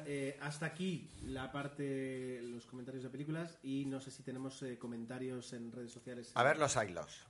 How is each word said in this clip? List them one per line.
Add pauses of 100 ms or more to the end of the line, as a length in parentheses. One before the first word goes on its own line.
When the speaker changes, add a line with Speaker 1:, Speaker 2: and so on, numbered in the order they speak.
Speaker 1:
eh,
hasta
aquí (140)
la
parte,
los
comentarios
de
películas
y
no
sé
si
tenemos,
eh,
comentarios
en
redes
sociales.
Speaker 2:
A
ver
los
hilos.